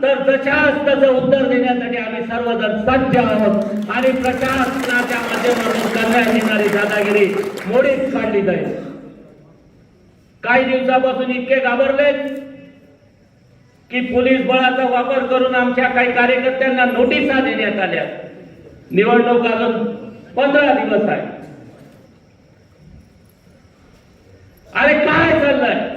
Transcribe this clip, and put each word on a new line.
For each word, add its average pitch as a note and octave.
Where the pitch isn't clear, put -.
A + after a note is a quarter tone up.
तर C4
जशास C#4+
तसं C4+
उत्तर B3+
देण्यासाठी B3
आम्ही A#3
सर्वजण A#3
सज्ज -
आहोत G#3+
आणि B3+
प्रशासनाच्या B3+
माध्यमातून A3+
करण्यात A3+
येणारी G#3+
दादागिरी G#3
मोडीत C4
काढली G#3+
जाईल. -
काही B3+
दिवसापासून B3+
इतके B3+
घाबरलेत C4+
की B3
पोलीस B3
बळाचा B3+
वापर B3+
करून B3+
आमच्या B3
काही B3
कार्यकर्त्यांना B3+
नोटिसा C4
देण्यात G#3+
आल्या. D#3+
निवडणूक A#3
अजून A3+
पंधरा C#4+
दिवस G#3+
आहे. -
अरे D4
काय D#4
चाललंय? B3+